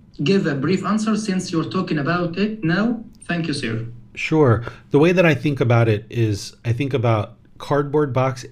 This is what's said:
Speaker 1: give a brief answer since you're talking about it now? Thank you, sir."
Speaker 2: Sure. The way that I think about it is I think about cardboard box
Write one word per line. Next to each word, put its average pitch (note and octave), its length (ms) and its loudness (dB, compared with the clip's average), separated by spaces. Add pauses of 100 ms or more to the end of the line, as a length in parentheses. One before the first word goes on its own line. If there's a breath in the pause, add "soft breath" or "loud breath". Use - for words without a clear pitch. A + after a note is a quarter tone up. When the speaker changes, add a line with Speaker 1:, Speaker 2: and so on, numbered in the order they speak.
(240)
Speaker 1:
give E3 240 2
a C#3 80 -2
brief D#3+ 300 0
answer G#3+ 320 0
since - 340 -4
you're D#3+ 180 -2
talking F3 280 -2
about E3 400 -2
it A3 260 -4
now? G3 400 0 (220)
Thank E3 220 -4
you, D3 60 -2
sir." A2+ 320 -6 (300)
Speaker 2:
Sure. C#3 480 2 (280 loud breath)
The C#3+ 80 4
way E3+ 120 6
that F3+ 140 4
I D#3 100 4
think C#3+ 240 -2
about A#2 300 4
it G#2 200 0
is A2 540 -4
I A#2+ 100 -2
think C3+ 200 -2
about A2+ 440 0 (200)
cardboard C#3+ 560 0
box B2+ 380 -2